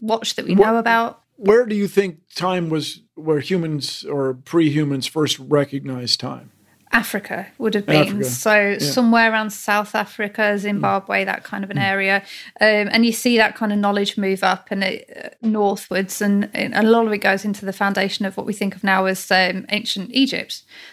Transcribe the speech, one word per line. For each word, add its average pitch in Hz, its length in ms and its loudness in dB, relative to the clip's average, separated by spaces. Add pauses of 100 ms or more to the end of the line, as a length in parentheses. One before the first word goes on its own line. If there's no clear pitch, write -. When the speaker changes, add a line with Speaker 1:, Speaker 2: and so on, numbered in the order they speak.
Speaker 1:
watch 226 340 -4
that - 100 -8
we 180 100 2
Speaker 2:
Wh-, 202 40 8
Speaker 1:
know 220 180 4
about. 233 440 0 (140)
Speaker 2:
where 226 320 4
do 214 80 -2
you 202 120 0
think 190 340 0 (120)
time 180 360 -2
was, 156 320 -4 (120)
where 156 260 0
humans 160 640 -4
or 139 300 -2
pre-humans 143 720 0
first - 320 -2
recognized 135 840 -2
time? 127 320 -12 (400)
Speaker 1:
Africa 196 560 -2 (100)
would 220 160 -2
have 202 120 -2
been. 151 220 4
Speaker 2:
Africa. - 160 -2
Speaker 1:
So 127 320 0
Speaker 2:
Yeah. 202 220 2
Speaker 1:
somewhere 226 520 4
around 220 200 -2
South 208 460 -4
Africa, 208 640 -2
Zimbabwe, 196 640 -2
Speaker 2:
Mm. - 20 -8
Speaker 1:
that 190 180 -6
kind 202 220 -8
of 190 40 -8
an 214 60 -6
Speaker 2:
Mm. 196 80 0
Speaker 1:
area. 196 320 0 (460)
Um, 208 280 4
and 226 160 4
you 233 60 4
see 240 240 0
that 214 200 4
kind 208 180 -2
of 208 60 0
knowledge 202 380 0
move 190 260 -2
up 190 280 0
and 196 100 -2
it, - 280 -6 (160)
uh, - 40 -14 (160)
northwards. 196 760 -2
And, 202 320 2
and - 200 -4
a 208 100 2
lot 226 220 6
of 220 60 0
it 208 60 -2
goes 196 260 0
into 202 220 -6
the 190 80 -6
foundation 196 500 -2
of 190 140 -6
what 202 80 -6
we 202 80 -4
think 196 220 -4
of - 80 -14
now 190 220 2
as, 190 240 -2
um, 185 400 2
ancient 208 440 -6
Egypt. - 480 -2 (300)